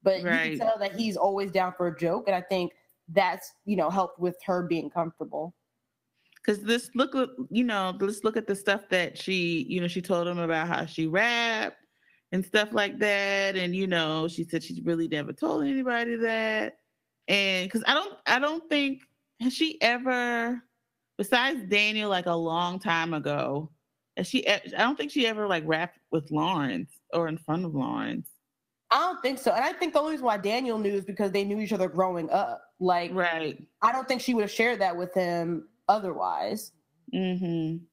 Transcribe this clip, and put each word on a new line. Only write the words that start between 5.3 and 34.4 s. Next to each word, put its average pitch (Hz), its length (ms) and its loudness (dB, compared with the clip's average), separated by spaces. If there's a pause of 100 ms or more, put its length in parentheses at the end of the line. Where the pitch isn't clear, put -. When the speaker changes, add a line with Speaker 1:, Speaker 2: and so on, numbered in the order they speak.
Speaker 2:
'Cause 202 200 0
this 233 300 -2
look, - 200 0 (360)
you 226 120 0
know, 196 380 0
let's 202 240 -2
look 220 120 2
at 220 120 -4
the 202 80 0
stuff 202 320 -2
that 180 280 0
she, 170 520 0
you 180 120 -2
know, 175 60 0
she 175 160 -2
told 175 240 2
him 175 120 -2
about 165 280 0
how 170 200 -2
she 160 200 -2
rapped 220 680 0 (560)
and 185 120 0
stuff 214 280 2
like 202 260 0
that. 196 580 2
And, 180 200 0
you 190 100 0
know, 160 400 2
she 170 180 -4
said 165 200 -4
she 170 180 -10
really 165 240 0
never 151 260 -4
told 311 320 -2
anybody 247 520 0
that. 220 640 -2 (500)
And 190 420 2
'cause 226 160 -2
I 262 80 6
don't, 381 320 -2
I 240 140 6
don't 320 280 -2
think, 277 340 0 (380)
has 254 140 0
she 320 260 0
ever, 240 800 0 (560)
besides 247 520 2
Daniel, 208 420 2
like, 180 160 2
a 175 80 2
long 170 460 0
time 165 340 0
ago, 147 560 -2 (460)
has 185 120 -2
she 254 120 0
e-, - 100 -2
I 202 100 2 (180)
don't 254 180 2
think 294 160 -6
she 254 160 2
ever, 214 180 -2
like, 175 200 0
rapped 160 340 -2 (100)
with 151 220 -2
Lawrence 151 680 -2 (120)
or 165 160 0
in 156 100 -4
front 165 260 -2
of 160 100 -4
Lawrence. 120 560 -4 (600)
Speaker 1:
I 240 80 4
don't 349 240 -2
think 269 160 0
so. 233 140 2
And 226 120 2
I 330 80 0
think 320 220 -2
the 294 60 6
only 311 120 0
reason 254 140 -2
why 220 100 2
Daniel 220 420 0
knew 202 140 0
is 196 120 -2
because 196 280 -2
they 196 120 0
knew 202 160 -2
each 214 120 -2
other 185 160 2
growing 180 420 0
up. 160 320 0 (160)
Like, 180 380 2
Speaker 2:
Right. 165 520 -2 (120)
Speaker 1:
I 233 120 4
don't 262 140 -2
think 254 140 0
she 254 140 0
would 226 80 4